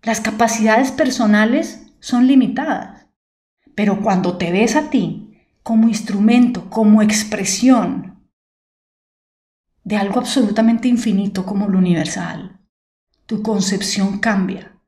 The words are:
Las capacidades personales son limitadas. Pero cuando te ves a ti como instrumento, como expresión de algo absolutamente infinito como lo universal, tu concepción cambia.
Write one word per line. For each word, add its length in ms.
Las 180
capacidades 680
personales 960
son 280
limitadas. 800
Pero 280
cuando 360
te 140
ves 240
a 160
ti 480
como 240
instrumento, 800
como 320
expresión 1080
de 140
algo 220
absolutamente 680
infinito 580
como 220
lo 100
universal, 840
tu 160
concepción 760
cambia. 680